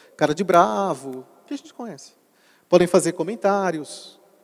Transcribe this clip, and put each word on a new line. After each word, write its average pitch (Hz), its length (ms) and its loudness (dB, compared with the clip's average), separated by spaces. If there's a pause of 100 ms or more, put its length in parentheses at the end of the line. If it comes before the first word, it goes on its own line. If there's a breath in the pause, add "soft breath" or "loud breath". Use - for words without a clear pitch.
(160 loud breath)
cara 151 180 0
de 165 80 -6
bravo, 175 840 2 (220)
que 285 80 -10
a - 20 -10
gente 302 160 -16
conhece. 214 420 -16 (540 soft breath)
Podem 175 200 4
fazer 165 240 2
comentários, 185 1080 -4 (240)